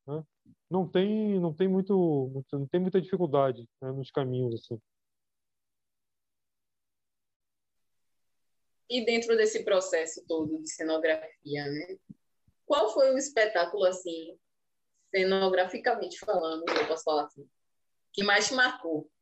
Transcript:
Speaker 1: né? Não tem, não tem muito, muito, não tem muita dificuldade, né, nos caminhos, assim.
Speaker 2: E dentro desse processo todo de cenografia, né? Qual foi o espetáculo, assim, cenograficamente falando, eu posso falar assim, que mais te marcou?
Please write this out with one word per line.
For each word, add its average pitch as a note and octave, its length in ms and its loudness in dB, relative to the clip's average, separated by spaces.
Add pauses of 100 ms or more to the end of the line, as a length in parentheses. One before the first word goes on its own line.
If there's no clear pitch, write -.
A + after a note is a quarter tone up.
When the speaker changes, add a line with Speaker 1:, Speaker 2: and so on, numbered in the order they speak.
Speaker 1:
né? D3+ 160 -6 (480)
Não F#3 180 0
tem, G#3 520 2
não F3 140 0
tem F#3 160 0
muito, F#3 640 2
muito, C3+ 260 -6
não C#3 80 -4
tem F3+ 140 0
muita F#3 200 2
dificuldade, C#3 640 0 (160)
né, C3 100 -8
nos C3+ 200 -8
caminhos, B2+ 440 -2
assim. A2+ 240 -12 (4000)
Speaker 2:
E A#3+ 160 -2
dentro A3+ 320 2
desse G#3+ 260 2
processo F3+ 640 0
todo D#3+ 340 -2
de D#3 80 -10
cenografia, D#3 960 -2
né? D#3+ 320 -8 (680)
Qual E4+ 280 2
foi C4+ 200 4
o C4 40 2
espetáculo, G3+ 680 0
assim, E3+ 520 -4 (760)
cenograficamente F#3+ 1080 0
falando, E3 500 -2
eu D#3 180 2
posso D#3+ 160 -4
falar D3+ 200 0
assim, C#3 220 -14 (680)
que G3+ 100 -2
mais G3+ 240 4
te C4+ 60 -2
marcou? E3+ 560 0 (120)